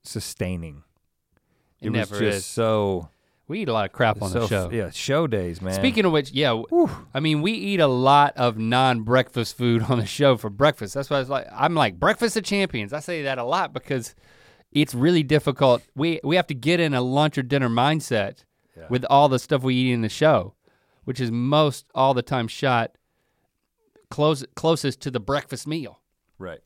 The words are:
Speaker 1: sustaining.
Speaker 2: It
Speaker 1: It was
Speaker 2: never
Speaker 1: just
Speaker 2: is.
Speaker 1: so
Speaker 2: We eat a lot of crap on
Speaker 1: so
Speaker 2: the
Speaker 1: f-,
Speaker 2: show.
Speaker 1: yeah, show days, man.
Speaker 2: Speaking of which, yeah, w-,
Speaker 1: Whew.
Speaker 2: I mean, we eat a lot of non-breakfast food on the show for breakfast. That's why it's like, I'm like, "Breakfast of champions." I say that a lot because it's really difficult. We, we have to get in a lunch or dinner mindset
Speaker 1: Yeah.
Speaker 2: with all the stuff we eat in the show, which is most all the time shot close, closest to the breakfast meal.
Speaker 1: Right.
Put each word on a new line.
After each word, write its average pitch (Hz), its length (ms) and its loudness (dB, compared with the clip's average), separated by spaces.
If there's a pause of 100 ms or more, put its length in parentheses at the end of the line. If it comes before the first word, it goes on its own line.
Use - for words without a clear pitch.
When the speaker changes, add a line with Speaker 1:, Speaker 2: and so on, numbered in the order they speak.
Speaker 1:
sustaining. 85 800 -10 (960)
Speaker 2:
It 107 60 -6
Speaker 1:
It - 20 -2
was 107 80 -2
Speaker 2:
never 104 220 -4
Speaker 1:
just 104 200 0
Speaker 2:
is. 92 60 -10
Speaker 1:
so 104 640 -2 (380)
Speaker 2:
We 196 140 -8
eat 165 80 -6
a 117 40 -2
lot 107 120 0
of - 80 -12
crap 107 280 0
on 98 80 -4
Speaker 1:
so 90 100 -2
Speaker 2:
the 117 60 0
Speaker 1:
f-, 104 40 -4
Speaker 2:
show. 92 220 -2
Speaker 1:
yeah, 104 180 -4
show 151 360 -2
days, 90 360 -4
man. 92 120 -4
Speaker 2:
Speaking 214 300 2
of 180 80 4
which, 143 200 0
yeah, 139 180 0
w-, 113 200 -2
Speaker 1:
Whew. 339 200 4 (240)
Speaker 2:
I 135 80 -2
mean, 151 200 0
we 202 120 0
eat 196 260 -2
a 151 80 6
lot 135 480 4
of 120 220 0
non-breakfast 120 1000 0
food 117 280 2
on 120 160 0
the 101 60 -2
show 135 300 2
for 107 140 -8
breakfast. 107 460 -2
That's 139 140 -6
why 143 120 0
it's 127 80 -6
like, - 240 -4
I'm 165 220 0
like, 113 220 2
"Breakfast 214 380 0
of 214 80 -2
champions." 156 480 -2
I 147 80 -6
say 160 220 -6
that 135 160 -4
a 120 80 -4
lot 156 260 -2
because 127 440 -6 (580)
it's 147 200 2
really 156 300 4
difficult. 135 580 2 (140)
We, 160 300 -2
we 147 100 0
have 175 120 0
to 147 80 -6
get 160 260 0
in 156 120 0
a 127 80 0
lunch 143 360 0
or 135 60 -2
dinner 127 260 0
mindset 120 720 0 (320)
Speaker 1:
Yeah. 82 140 -20
Speaker 2:
with 127 200 -2
all 139 200 6
the 127 100 2
stuff 139 240 -2
we 131 120 0
eat 127 180 2
in 117 80 0
the 110 80 -2
show, 131 460 2 (480)
which 127 180 -8
is 120 100 -2
most 139 600 0
all 135 220 2
the 120 80 -2
time 123 240 -4
shot 120 500 -2 (1120)
close, 147 340 0 (120)
closest 156 460 -2
to 143 100 -8
the 123 80 -4
breakfast 135 480 -6
meal. 147 340 -10 (380)
Speaker 1:
Right. 87 260 -14